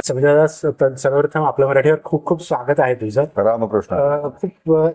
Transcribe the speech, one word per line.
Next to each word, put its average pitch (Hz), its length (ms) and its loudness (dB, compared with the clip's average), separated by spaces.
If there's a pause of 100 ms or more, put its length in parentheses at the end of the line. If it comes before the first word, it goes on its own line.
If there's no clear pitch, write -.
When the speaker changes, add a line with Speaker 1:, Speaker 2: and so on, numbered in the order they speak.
Speaker 1:
समीर 131 200 -2
दादा, 147 220 6
स-, 156 180 -6
तर 139 300 0
सर्वप्रथम 143 480 0
आपल्या 135 260 0
मराठीवर 139 360 2
खूप 156 220 -4
खूप 170 160 -2
स्वागत 143 380 -2
आहे 127 140 2
तुझं. 113 280 -4
Speaker 2:
रामकृष्ण. 107 760 -2
Speaker 1:
अ, 147 320 0
खूप, 160 480 -4
अ, 156 180 2